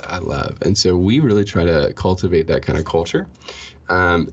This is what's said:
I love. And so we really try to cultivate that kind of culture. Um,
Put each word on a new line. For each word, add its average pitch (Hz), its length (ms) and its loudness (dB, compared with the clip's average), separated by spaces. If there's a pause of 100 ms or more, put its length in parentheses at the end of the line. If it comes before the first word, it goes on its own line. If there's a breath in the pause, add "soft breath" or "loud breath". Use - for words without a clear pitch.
I - 160 -8
love. - 420 -6
And 95 160 2
so 90 180 2
we 98 240 4
really 104 240 4
try 101 220 0
to 78 300 2
cultivate 90 500 0
that 65 160 0
kind - 160 -2
of 78 80 -4
culture. - 420 -2 (640 loud breath)
Um, 87 440 2